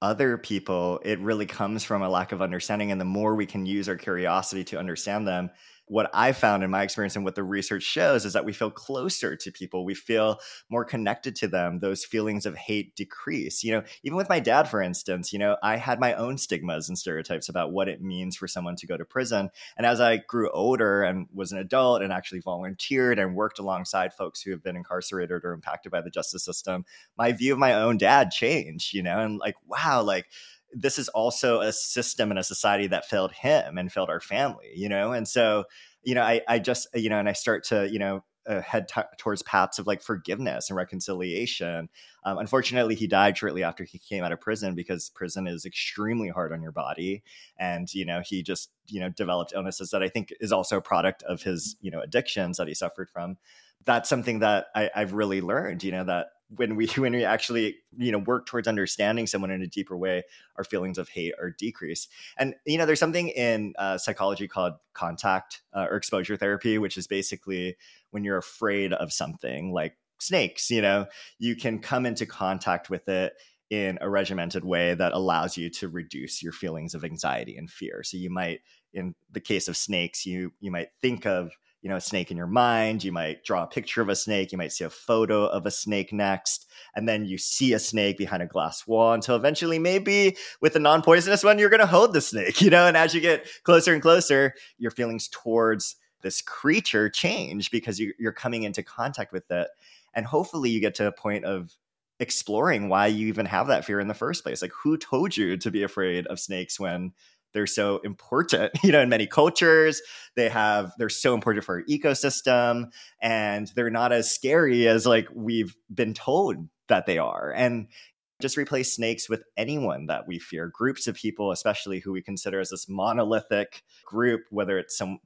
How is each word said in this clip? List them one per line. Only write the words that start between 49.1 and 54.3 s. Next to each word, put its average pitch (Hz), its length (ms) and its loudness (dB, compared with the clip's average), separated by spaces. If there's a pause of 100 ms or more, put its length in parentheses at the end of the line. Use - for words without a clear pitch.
illnesses 95 360 -8
that 95 120 0
I 92 60 -2
think 107 320 -8
is 104 100 -4
also 101 260 0
a - 40 -2
product 92 420 0
of 87 180 -6
his, 90 380 -6
you 95 100 -10
know, 80 120 -8
addictions 90 560 -2
that 82 100 -4
he 76 60 -10
suffered 90 360 -8
from. 90 280 -10 (480)
That's 120 240 2
something 120 300 0